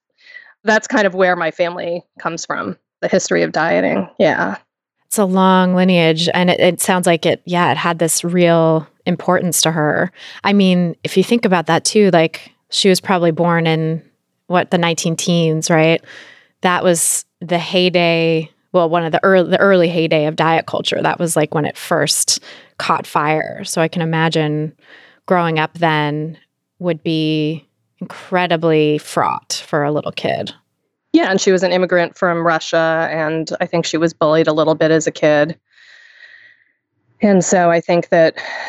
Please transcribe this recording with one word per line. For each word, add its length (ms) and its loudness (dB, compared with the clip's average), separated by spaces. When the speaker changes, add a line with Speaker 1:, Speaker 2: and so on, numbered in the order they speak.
Speaker 1:
That's 240 -2
kind 180 0
of 100 -2
where 200 2
my 160 -4
family 520 -6
comes 260 -8
from, 320 -8
the 60 -2
history 360 0
of 80 -2
dieting. 640 -2
Yeah. 400 0
Speaker 2:
It's 140 -4
a 60 2
long 500 4
lineage, 580 2
and 160 2
it, 100 0
it 220 2
sounds 240 0
like 200 2
it, 200 -2
yeah, 260 0
it 60 -2
had 220 -2
this 240 -2
real 640 2
importance 560 -2
to 100 0
her. 400 -2
I 100 0
mean, 500 2
if 140 -8
you 60 6
think 220 0
about 220 0
that 180 2
too, 260 4
like, 400 0
she 180 2
was 100 4
probably 300 0
born 380 0
in, 340 -2
what, 240 0
the 80 2
nineteen 360 -2
teens, 540 0
right? 340 2
That 220 0
was 420 0
the 180 -2
heyday, 920 0
well, 180 2
one 160 0
of 60 -6
the 120 0
early, 280 4
the 80 2
early 300 4
heyday 360 0
of 100 -2
diet 300 0
culture. 340 -4
That 200 -2
was, 160 -4
like, 180 0
when 120 -2
it 120 -8
first 600 -2
caught 260 -2
fire. 580 -4
So 200 -4
I 40 2
can 140 -6
imagine 720 -2
growing 320 0
up 160 -4
then 640 -2
would 240 -4
be 640 -2
incredibly 960 0
fraught 720 -4
for 160 -2
a 80 -2
little 200 -6
kid. 400 -6
Speaker 1:
Yeah, 160 2
and 100 0
she 120 2
was 100 2
an 100 0
immigrant 460 0
from 280 -2
Russia, 640 0
and 360 -4
I 60 -2
think 180 -2
she 120 -4
was 180 -2
bullied 320 2
a 60 2
little 200 2
bit 160 0
as 160 2
a 60 -2
kid. 440 0
And 240 4
so 240 2
I 100 2
think 300 -2
that 260 2